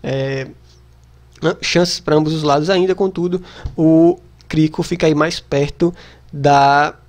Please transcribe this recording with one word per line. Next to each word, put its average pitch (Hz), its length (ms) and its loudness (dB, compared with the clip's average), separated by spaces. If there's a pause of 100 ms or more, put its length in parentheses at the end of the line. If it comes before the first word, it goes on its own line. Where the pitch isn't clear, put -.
É... 135 460 -6 (1120)
chances 175 360 -2
pra - 160 -2
ambos 156 200 2
os 156 80 -6
lados 151 260 0
ainda, 185 260 0
contudo, 180 480 -4 (320)
o 160 440 4 (280)
Crico 156 360 -2
fica 170 240 -2
aí 156 80 2
mais 156 260 -2
perto 147 540 -2 (360)
da 143 640 2 (140)